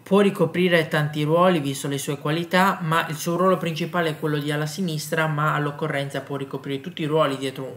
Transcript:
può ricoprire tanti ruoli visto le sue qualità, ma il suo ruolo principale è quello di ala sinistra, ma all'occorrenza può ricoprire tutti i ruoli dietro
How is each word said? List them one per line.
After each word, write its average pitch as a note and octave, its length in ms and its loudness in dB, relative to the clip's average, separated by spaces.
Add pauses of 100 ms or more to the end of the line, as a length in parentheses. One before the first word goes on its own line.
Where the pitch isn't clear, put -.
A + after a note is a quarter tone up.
può G3 180 4
ricoprire F3 680 2
tanti D3+ 360 0
ruoli F3 360 4
visto C#3 280 -4
le C#3 100 -2
sue C#3 200 -4
qualità, E3+ 600 2
ma E3 280 0
il D3+ 80 -6
suo E3+ 200 -4
ruolo F#3 220 4
principale E3 500 -2
è D#3 100 -4
quello D3+ 200 -2
di D3 120 -4
ala D3 140 0
sinistra, D#3+ 640 -2
ma D3+ 280 0
all'occorrenza D3 680 -2
può C#3+ 140 -8
ricoprire C#3 440 -6
tutti F3+ 220 -10
i D3+ 40 -2
ruoli D3 300 2
dietro C3 400 -8